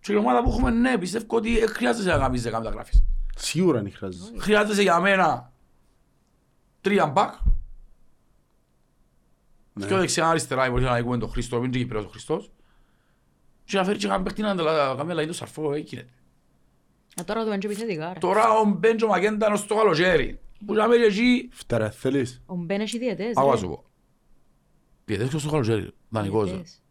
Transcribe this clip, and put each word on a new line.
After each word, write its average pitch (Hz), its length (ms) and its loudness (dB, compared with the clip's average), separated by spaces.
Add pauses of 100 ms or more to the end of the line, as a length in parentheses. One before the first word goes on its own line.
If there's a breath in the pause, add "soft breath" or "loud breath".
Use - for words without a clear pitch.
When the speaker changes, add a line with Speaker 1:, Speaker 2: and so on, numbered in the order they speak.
Speaker 1:
Και - 120 -6
η 208 40 2
ομάδα 240 260 2
που 262 80 2
έχουμε, 247 200 0
ναι, 240 280 2
πιστεύω 220 260 -4 (120)
ότι 226 220 0
δεν 220 100 2
χρειάζεται 226 420 0
να 151 80 2
κάνεις 131 240 0
δέκα 113 160 -4
μεταγραφές. 113 460 4 (320)
Speaker 2:
Σίγουρα 151 460 0
δεν 98 100 -8
χρειάζεται. 95 480 -12
Speaker 1:
Χρειάζεται 208 420 2
για 175 180 4
μένα 180 520 2 (1300)
τρία 196 260 2
μπακ, 185 280 0 (2500)
Speaker 2:
Ναι. - 140 -8
Speaker 1:
δυο 190 120 0
δεξιά, 165 300 0
αριστερά, 131 420 0
μπορεί 127 140 0
να 120 180 0
πούμε 123 160 -2
τον 110 120 -4
Χρήστο, 123 260 -4
είναι 123 120 -2
και 127 100 -2
Κυπρέος 117 260 -4
ο 92 40 -14
Χρήστος. - 420 -8 (1120)
Και - 120 -6
να 190 80 0
φέρει 208 140 -2
και 202 80 -4
να 196 160 0
παίχτη 202 200 -6
να 214 80 0
ανταλλα-, 156 460 0
κάνει 151 140 -6
αλλαγή 160 180 -4
το 170 60 -8
Σαρφό, 151 380 -6
ε, 147 60 -4
γίνεται. - 320 -14 (1040)
Speaker 3:
Ε, 175 60 -10
τώρα 214 220 -4
το 220 60 -2
Μπέντζο 202 180 -4
επιθετικά, 196 440 -6
ρε. 170 60 -14
Speaker 1:
Τώρα 202 320 4
ο 220 140 4
Μπέντζο 214 420 2
Μακέντα 208 420 2
είναι 208 80 2
στο 208 180 -4
καλοκαίρι. 180 680 2 (260)
Που 208 80 -4
να 214 140 2
μένει 233 160 6
εκεί. 240 480 2
Speaker 2:
Φτέρα, 107 380 -4
θέλεις; 131 560 -4
Speaker 3:
Ο 185 100 -12
Μπεν 175 240 -4
έχει 220 180 -6
διαιτές, 220 380 -4
Speaker 1:
Άκου 135 100 4
να 135 80 4
Speaker 3:
ρε. 113 60 0
Speaker 1:
σου 95 60 -6
πω. - 180 -10 (1200)
Διαιτές 110 240 -4
ποιος 143 140 -4
στο 147 80 -6
καλοκαίρι, 113 400 -2 (180)
δανεικός. 104 420 -2
Speaker 3:
Διαιτές. 92 400 -12